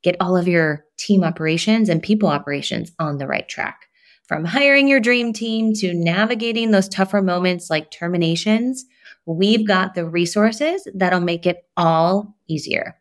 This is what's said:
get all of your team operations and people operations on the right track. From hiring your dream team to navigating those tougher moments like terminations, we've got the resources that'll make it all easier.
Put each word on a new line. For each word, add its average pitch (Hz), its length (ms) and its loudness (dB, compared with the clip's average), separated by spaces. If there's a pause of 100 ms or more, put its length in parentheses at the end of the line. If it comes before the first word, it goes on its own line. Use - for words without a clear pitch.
get 175 180 0
all 180 180 2
of 175 100 0
your 160 380 0 (100)
team 202 260 2
operations 165 640 0
and 160 140 2
people 208 260 2
operations 143 720 -4
on 151 200 -4
the 135 80 -6
right - 220 -4
track. - 380 -10 (400)
From 156 180 -4
hiring 277 440 4
your 277 100 6
dream 240 340 2
team 220 420 -2
to 185 200 -2
navigating 220 760 0
those 196 160 4
tougher 190 340 0
moments 180 480 -2
like 156 220 -4
terminations, 180 920 -2 (420)
we've 202 400 2
got 190 280 0
the 175 100 -4
resources 214 880 0
that'll 180 280 0
make 170 260 -2
it 170 180 -2 (120)
all 175 600 2 (120)
easier. - 520 -4